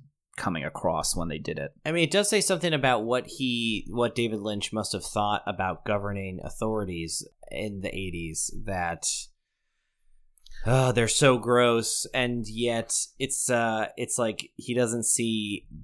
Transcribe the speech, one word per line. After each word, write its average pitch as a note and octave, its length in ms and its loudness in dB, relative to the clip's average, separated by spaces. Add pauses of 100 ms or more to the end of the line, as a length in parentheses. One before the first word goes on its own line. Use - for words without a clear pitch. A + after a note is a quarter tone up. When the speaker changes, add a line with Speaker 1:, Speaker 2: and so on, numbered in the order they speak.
(360)
Speaker 1:
coming E2 280 -4
across D#2 520 0
when E2 120 -2
they D#2 100 -4
did D2+ 220 -6
it. C#2+ 120 -6 (140)
Speaker 2:
I D#3 60 -2
mean, E3+ 120 4
it D#3+ 80 2
does G3+ 180 2
say G#3 120 4
something F3 320 2
about B2+ 320 4
what B2 220 0
he, A#2+ 600 -2
what A#2 260 2
David A2+ 240 0
Lynch G2+ 340 -4
must A2 200 -2
have G2 120 -4
thought G#2 400 0
about F#2 400 -4
governing G2+ 580 -2
authorities G2 840 -4 (240)
in G2 300 -6
the F#2+ 140 -4
eighties, E2+ 560 -6 (140)
that, F2 400 -4 (1600)
uh, C3 260 6
they're A2+ 160 4
so C3 300 6
gross, A#2 760 4
and B2 340 0
yet A#2 440 0 (280)
it's, - 300 -2
uh, A2+ 460 2
it's - 220 -2
like A2+ 380 -2
he - 180 -6
doesn't A#2 320 2
see A2 600 0 (160)